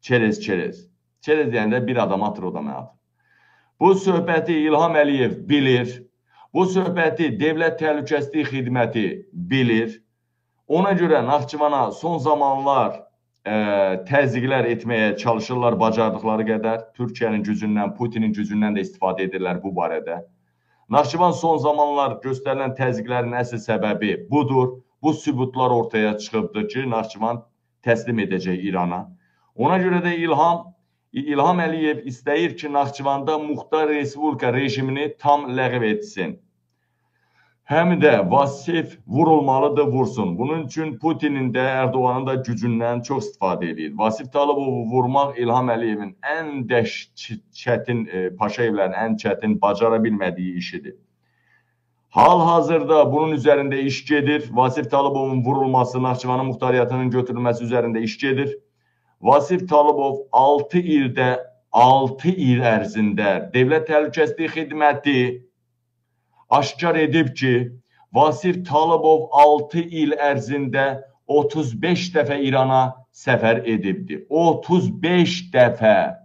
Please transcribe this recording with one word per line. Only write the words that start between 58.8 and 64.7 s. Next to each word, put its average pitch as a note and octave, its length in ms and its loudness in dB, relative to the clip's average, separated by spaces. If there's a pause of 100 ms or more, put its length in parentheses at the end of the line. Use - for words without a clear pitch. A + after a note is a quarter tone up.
Vasif D3 460 2
Talıbov D3 480 4 (160)
altı C#3+ 480 4
ildə, C3 560 0 (360)
altı C3 600 4
il B2+ 320 2
ərzində G#2 880 0
Dövlət D#3 380 2
Təhlükəsizlik D3+ 640 0
Xidməti D3 640 0 (1300)